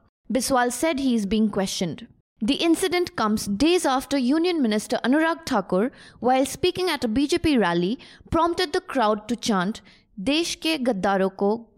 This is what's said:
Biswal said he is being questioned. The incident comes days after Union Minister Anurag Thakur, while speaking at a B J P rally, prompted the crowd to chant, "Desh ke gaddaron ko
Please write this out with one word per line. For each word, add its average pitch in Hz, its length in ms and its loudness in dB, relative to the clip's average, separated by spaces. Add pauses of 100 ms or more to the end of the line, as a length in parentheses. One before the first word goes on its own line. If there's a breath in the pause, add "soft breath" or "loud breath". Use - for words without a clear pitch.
(320)
Biswal 247 400 0
said 320 280 -2
he 262 160 0
is 214 100 0
being 214 240 2
questioned. 190 560 -4 (460)
The - 160 -2
incident 349 480 0
comes 214 320 -2
days 294 360 2 (120)
after 269 200 -2
Union 311 460 2
Minister 214 420 0
Anurag 320 440 2
Thakur, 233 440 0 (280 loud breath)
while 262 260 2
speaking 359 460 -2
at 285 120 -4
a 247 40 0
B 240 180 0
J 339 140 0
P 302 180 2
rally, 175 400 0 (320 loud breath)
prompted 339 420 0
the 370 140 -2 (100)
crowd 214 320 0
to 240 80 -2
chant, 196 460 -2 (500 soft breath)
"Desh 330 240 -2 (120)
ke 320 100 0 (140)
gaddaron 190 440 0
ko 202 160 0 (260)